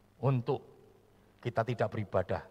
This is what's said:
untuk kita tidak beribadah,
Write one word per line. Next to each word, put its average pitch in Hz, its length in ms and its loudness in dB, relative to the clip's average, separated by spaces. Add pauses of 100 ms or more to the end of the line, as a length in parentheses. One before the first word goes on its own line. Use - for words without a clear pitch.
(180)
untuk 127 400 2 (800)
kita 117 240 0
tidak 113 240 0
beribadah, 95 640 -2